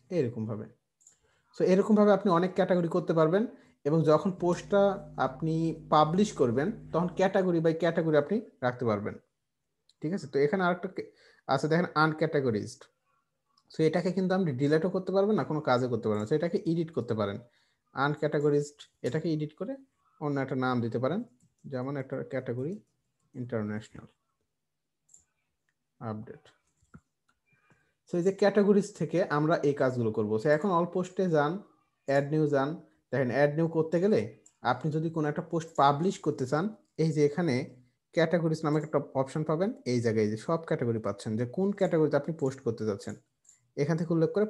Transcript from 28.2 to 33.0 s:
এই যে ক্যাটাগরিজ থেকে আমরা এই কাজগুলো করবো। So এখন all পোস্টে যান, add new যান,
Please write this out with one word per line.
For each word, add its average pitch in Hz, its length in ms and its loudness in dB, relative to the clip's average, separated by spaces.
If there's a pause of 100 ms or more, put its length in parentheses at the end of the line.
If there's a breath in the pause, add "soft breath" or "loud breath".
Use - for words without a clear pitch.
এই 170 60 -2
যে 190 140 2
ক্যাটাগরিজ 202 480 4 (120)
থেকে 165 180 0 (180)
আমরা 156 180 4 (140)
এই 139 140 2
কাজগুলো 123 360 2
করবো। 107 240 0
So - 40 -2 (100)
এখন 196 200 -2
all 170 180 2
পোস্টে 185 300 -2 (100)
যান, 147 180 2 (640)
add 139 180 2
new 156 100 2 (100)
যান, 135 140 2 (420 soft breath)